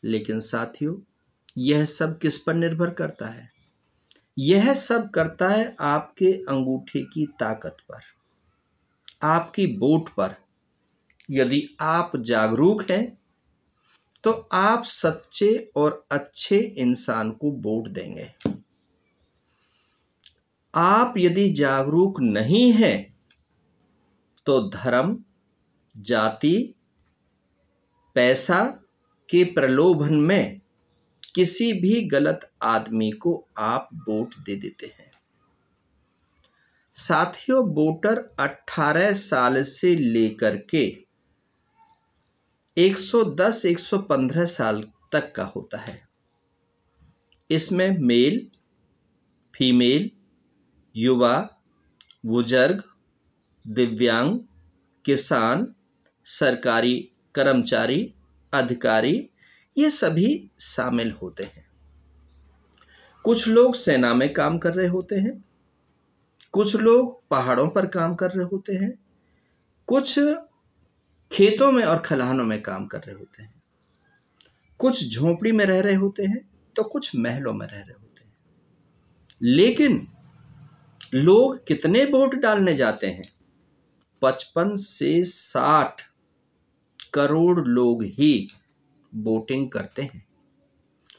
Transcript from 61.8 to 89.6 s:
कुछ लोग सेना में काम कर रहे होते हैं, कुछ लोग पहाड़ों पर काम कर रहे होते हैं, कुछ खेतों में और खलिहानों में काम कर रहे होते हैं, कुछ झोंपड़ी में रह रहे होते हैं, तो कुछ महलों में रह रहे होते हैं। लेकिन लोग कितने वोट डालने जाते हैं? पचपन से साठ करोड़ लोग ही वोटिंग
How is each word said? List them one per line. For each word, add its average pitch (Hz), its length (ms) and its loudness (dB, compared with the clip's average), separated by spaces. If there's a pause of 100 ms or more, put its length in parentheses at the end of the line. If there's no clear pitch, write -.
कुछ 226 240 2
लोग 240 260 6
सेना 127 400 2
में 131 180 2
काम 151 260 0
कर 170 160 -2
रहे 185 140 0
होते 185 280 -4
हैं, 214 280 -4 (1080)
कुछ 208 240 2
लोग 233 520 4
पहाड़ों 131 400 2
पर 185 180 0
काम 170 280 -2
कर 180 160 -4
रहे 185 160 -4
होते 196 260 -8
हैं, 196 200 -2 (920)
कुछ 269 320 0 (1120)
खेतों 214 400 4
में 240 120 2
और 165 140 2
खलिहानों 131 460 -2
में 107 180 -4
काम 98 240 -10
कर 107 120 -14
रहे 104 160 -16
होते - 280 -20
हैं, 107 200 -20 (1160)
कुछ 247 360 0
झोंपड़ी 170 380 0
में 214 120 2
रह 190 160 2
रहे 196 140 2
होते 196 280 -2
हैं, 202 180 -2 (360)
तो 220 60 -2
कुछ 277 340 -6
महलों 120 360 -4
में 107 140 -10
रह 101 140 -16
रहे 98 120 -20
होते - 320 -20
हैं। - 120 -20 (1080)
लेकिन 214 640 2 (1080)
लोग 208 520 4
कितने 175 380 2
वोट 269 300 2
डालने 208 400 2
जाते 110 320 0
हैं? 90 180 -8 (960)
पचपन 165 520 -2
से 170 500 -2
साठ 143 760 0 (1120)
करोड़ 160 460 2
लोग 120 440 2
ही 107 440 2 (640)
वोटिंग 113 560 -4